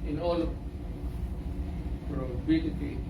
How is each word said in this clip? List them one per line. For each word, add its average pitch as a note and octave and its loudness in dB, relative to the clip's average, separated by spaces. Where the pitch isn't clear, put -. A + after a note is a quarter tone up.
in D3 0
all E3+ 4
probability C#3 2